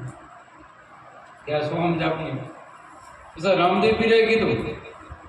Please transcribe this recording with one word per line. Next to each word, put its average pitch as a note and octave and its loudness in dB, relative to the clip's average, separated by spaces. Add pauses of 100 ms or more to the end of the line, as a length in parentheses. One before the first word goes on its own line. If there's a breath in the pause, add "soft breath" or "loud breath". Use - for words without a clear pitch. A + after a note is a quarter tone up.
(1500)
કે D3 -6
આ D3+ -2
સોમ E3 -2
જાપની. D#3+ -4
પછી - -6
રામદેવ G3 4
પીરે A3+ 4
કીધું, G#3+ 0 (540)